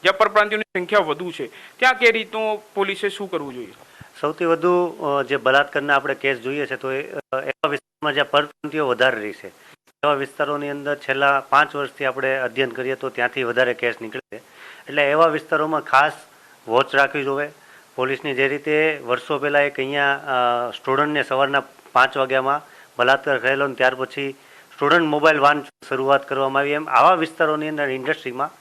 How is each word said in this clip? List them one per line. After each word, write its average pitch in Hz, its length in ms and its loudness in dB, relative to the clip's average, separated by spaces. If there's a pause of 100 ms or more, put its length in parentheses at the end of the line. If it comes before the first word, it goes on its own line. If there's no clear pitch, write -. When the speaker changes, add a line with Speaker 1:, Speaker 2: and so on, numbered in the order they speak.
Speaker 1:
જ્યાં 190 160 2
પરપ્રાંતિયોની 208 640 2
સંખ્યા 202 200 2
વધુ 160 300 -4
છે, 139 160 -8
ત્યાં - 520 0
કઈ 233 120 6
રીતનું 220 520 -4 (120)
પોલીસે 196 340 -2
શું 196 220 -8
કરવું 143 240 -6
જોઈએ? 113 180 -14 (480)
Speaker 2:
સૌથી 156 240 -2
વધુ, 175 420 2
અ, 143 360 -2
જે 135 140 -2
બલાત્કારના 143 600 2
આપણે 139 180 -2
કેસ 135 240 -2
જોઈએ 139 280 -6
છે, 135 100 -8
તો 131 160 -8
એ, 139 100 -4
અ, - 160 -10 (140)
એવા 135 360 -4
વિસ્તારમાં 147 460 -6
જ્યાં 139 160 -4
પરપ્રાંતિયો 147 580 -2
વધારે 123 320 2
રહે 104 120 -8
છે, - 160 -18 (560)
એવા 147 100 4
વિસ્તારોની 143 560 -4
અંદર 143 260 -6
છેલ્લા 139 520 0
પાંચ 147 280 2
વર્ષથી 143 280 -6
આપણે 131 340 0
અધ્યયન 127 320 -2
કરીએ 127 240 -6
તો 131 140 -8
ત્યાંથી 123 340 -4
વધારે 120 320 0
કેસ 120 280 -2
નીકળે 110 340 -12
છે. 110 60 -18 (460)
એટલે 143 220 0
એવા 156 160 4
વિસ્તારોમાં 156 540 -2
ખાસ 143 320 2 (560)
વોચ 131 260 2
રાખવી 139 300 2
જોઈએ 139 240 -4 (460)
પોલીસની. 131 400 -4
જે 135 140 2
રીતે 151 580 -2
વર્ષો 127 320 -2
પહેલાં 143 240 2
એક 143 140 -2
અહીંયા, 139 380 0
અ, 123 560 -2
સ્ટુડન્ટને 143 520 -2
સવારના 135 400 0 (300)
પાંચ 135 240 4
વાગ્યામાં 135 440 0 (380)
બલાત્કાર 135 400 2
થયેલો 135 280 0
ને 135 80 -6
ત્યાર 127 200 2
પછી 135 380 -8 (420)
સ્ટુડન્ટ 151 280 4
મોબાઈલ 151 380 4
વાન 143 240 4 (240)
શરૂઆત 135 400 2
કરવામાં 135 320 0
આવી, 143 100 -2
એમ 151 180 -4
આવા 143 260 6
વિસ્તારોની 156 540 -2
અંદર 147 200 -4
ઇન્ડસ્ટ્રીમાં 131 600 -6 (100)